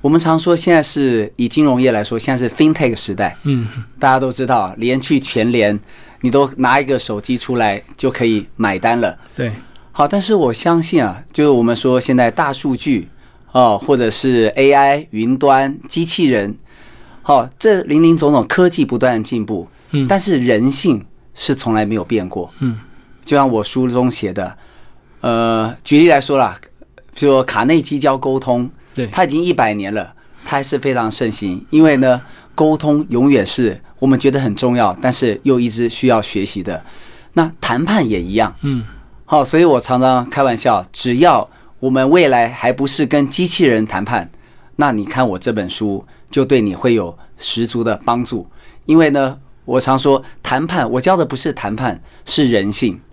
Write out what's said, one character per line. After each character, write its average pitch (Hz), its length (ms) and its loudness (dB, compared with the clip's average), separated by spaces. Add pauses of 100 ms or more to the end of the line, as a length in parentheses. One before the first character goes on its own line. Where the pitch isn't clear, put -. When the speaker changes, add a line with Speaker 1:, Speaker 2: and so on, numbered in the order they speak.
Speaker 1:
我 143 80 0
们 160 100 4
常 165 200 2
说 170 180 2
现 170 180 2
在 156 80 4
是 123 540 -2
以 120 100 0
金 151 180 0
融 127 160 2
业 127 120 4
来 107 100 0
说， 117 160 -6
现 131 180 -2
在 120 120 -2
是 - 40 -6
fintech 151 440 2
时 - 180 -8
代。 - 300 -4
Speaker 2:
嗯。 123 240 -2 (300)
Speaker 1:
大 135 120 2
家 131 80 2
都 131 140 -2
知 131 120 -4
道， 117 320 -2
连 123 240 0
去 135 200 0
全 120 320 -2
联， 107 260 2 (440)
你 127 80 0
都 139 260 2
拿 131 240 2
一 139 40 -4
个 131 140 0
手 107 220 -6
机 123 160 -4
出 123 200 -4
来 107 240 0 (160)
就 131 140 -2
可 123 160 -2
以 107 200 0 (100)
买 101 220 -2
单 117 220 0
了。 98 160 -2 (200)
Speaker 2:
对。 120 160 -6 (400)
Speaker 1:
好， 147 140 0
但 202 140 0
是 214 140 0
我 147 180 2
相 170 300 0
信 165 200 0
啊， 98 200 -4 (100)
就 151 120 0
是 147 60 4
我 123 120 4
们 117 120 2
说 127 260 0
现 127 160 0
在 120 140 4
大 147 220 -2
数 131 240 -4
据， 113 320 -4 (440)
哦， 117 240 4
或 139 200 0
者 120 120 0
是 117 460 2
A 135 180 4
I、 139 380 2
云 113 260 -2
端、 135 400 2 (120)
机 165 160 -2
器 165 220 0
人， 107 300 0 (640)
好， 131 260 2 (120)
这 202 240 2
林 147 180 2
林 165 160 6
总 151 160 2
总 123 140 2
科 180 220 2
技 170 160 0
不 120 120 -4
断 117 260 0
进 110 220 -4
步， 98 240 -8 (220)
Speaker 2:
嗯。 139 180 -2
Speaker 1:
但 196 100 2
是 185 200 0
人 123 320 2
性 135 340 0 (300)
是 - 200 -2
从 117 200 -2
来 110 100 2
没 107 120 -4
有 95 80 -4
变 107 220 -2
过。 90 240 -10 (100)
Speaker 2:
嗯。 120 180 -4 (460)
Speaker 1:
就 147 120 0
像 135 140 2
我 110 120 -2
书 127 260 -2
中 127 200 0
写 107 240 -4
的， 90 240 -8 (640)
呃， 113 640 -2
举 147 160 2
例 170 100 6
来 143 120 6
说 139 180 -2
啦， 110 180 0 (560)
比 - 140 -2
如 143 60 4
说 131 100 4
卡 117 220 -2
内 151 180 2
基 147 160 -6
教 135 180 0
沟 131 220 -2
通， 123 320 -2 (240)
Speaker 2:
对。 120 140 -6
Speaker 1:
它 180 160 0
已 160 40 -2
经 151 140 -2
一 175 100 -2
百 117 220 0
年 101 180 -8
了， 101 220 -8 (300)
它 - 80 -8
还 139 100 -2
是 139 160 -4
非 131 160 -2
常 113 160 -2
盛 113 200 -4
行。 98 400 -8
因 156 120 6
为 151 140 6
呢， 127 260 2 (320)
沟 156 220 2
通 151 340 0
永 123 180 2
远 123 160 4
是 113 340 -2 (200)
我 131 80 0
们 135 120 4
觉 135 120 2
得 139 100 0
很 113 140 -2
重 123 220 -2
要， 101 260 0
但 127 100 0
是 110 300 -2
又 131 160 2
一 120 100 0
直 113 220 -2
需 - 160 -4
要 113 160 2
学 98 240 -4
习 98 160 -8
的。 85 200 -8 (500)
那 165 280 0
谈 123 240 -2
判 190 240 0
也 95 140 -2
一 92 120 -6
样。 110 280 0
Speaker 2:
嗯。 131 220 -4 (400)
Speaker 1:
好， 147 200 2
所 156 160 2
以 175 40 6
我 147 140 4
常 127 220 0
常 127 280 2
开 139 140 -2
玩 123 140 2
笑， 104 340 0
只 123 280 -2
要 147 300 4 (300)
我 131 100 -4
们 131 220 2
未 170 160 6
来 120 220 2
还 123 240 -2
不 135 120 -2
是 147 220 -2
跟 139 240 0
机 180 160 -2
器 170 180 0
人 113 220 2
谈 98 180 -6
判， 101 240 -4 (460)
那 147 160 0
你 104 140 -4
看 123 240 -2
我 95 100 -6
这 117 140 -4
本 98 180 -6
书 101 340 -6 (240)
就 135 160 0
对 131 160 2
你 101 140 -2
会 120 200 0
有 87 220 -4 (220)
十 - 260 -4
足 117 200 -4
的 110 200 -2
帮 123 200 0
助。 110 200 -8 (420)
因 156 120 4
为 160 120 6
呢， 135 280 -2 (260)
我 123 160 0
常 131 160 0
说 135 240 2 (220)
谈 135 240 -4
判， 160 240 -2
我 127 100 -2
教 185 160 2
的 170 80 0
不 135 120 -8
是 143 160 -4
谈 107 240 -6
判， 117 260 -6 (220)
是 147 220 0
人 104 260 0
性。 101 280 -4 (120)